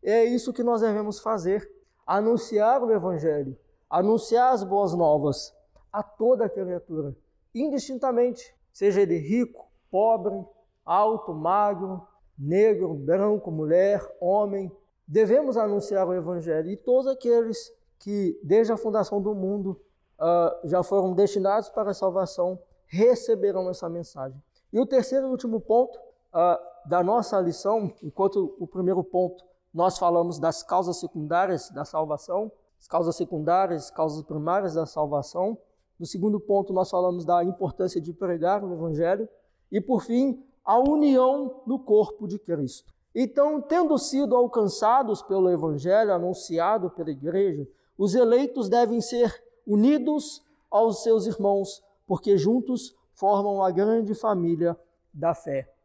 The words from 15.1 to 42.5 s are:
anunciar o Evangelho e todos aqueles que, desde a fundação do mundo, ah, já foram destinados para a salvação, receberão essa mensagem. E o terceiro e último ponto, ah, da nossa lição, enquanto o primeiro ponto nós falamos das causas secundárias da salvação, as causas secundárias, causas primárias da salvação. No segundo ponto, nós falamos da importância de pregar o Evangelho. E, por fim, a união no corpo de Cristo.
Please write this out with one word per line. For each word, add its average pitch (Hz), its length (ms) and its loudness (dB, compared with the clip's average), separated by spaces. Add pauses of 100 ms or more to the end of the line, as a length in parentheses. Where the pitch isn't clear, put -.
anunciar 202 500 0
o 180 60 -2
Evangelho 165 560 -4
e 202 80 -8
todos 254 300 2
aqueles 233 680 0 (260)
que, 202 440 -4
desde 214 280 4
a 220 60 -2
fundação 208 440 -2
do 208 120 -4
mundo, 196 480 -6 (380)
ah, 170 440 2
já 175 200 0
foram 190 300 0
destinados 202 560 2
para 208 220 -4
a - 20 -4
salvação, 185 680 -2 (260)
receberão 196 840 2
essa 170 200 -8
mensagem. 139 520 -10 (300)
E 208 80 0
o 226 60 2
terceiro 262 420 0
e - 20 -4
último 247 300 -4
ponto, 240 400 0 (320)
ah, 175 280 2 (260)
da 175 180 0
nossa 208 380 0
lição, 196 500 -2 (120)
enquanto 196 560 -2
o 175 80 -8
primeiro 185 360 -2
ponto 180 400 -2 (300)
nós 180 240 0
falamos 170 420 0
das 165 220 -2
causas 175 360 -2
secundárias 165 720 -4
da 143 120 -10
salvação, 160 680 -6 (280)
as - 80 -20
causas 165 280 0
secundárias, 170 760 -2
causas 156 340 -4
primárias 160 520 -4
da 160 100 -2
salvação. 156 720 -4 (420)
No 170 60 -10
segundo 208 340 -2
ponto, 196 320 0
nós 185 180 -2
falamos 180 360 -2
da 175 180 2
importância 180 560 -4
de 160 140 -10
pregar 180 500 -2
o 185 100 -8
Evangelho. 170 540 -2 (440)
E, 202 100 0
por 240 220 -2
fim, 254 400 0 (200)
a 226 160 4
união 277 840 2
no 262 140 -2
corpo 208 480 2
de 202 120 -8
Cristo. 147 540 -6 (200)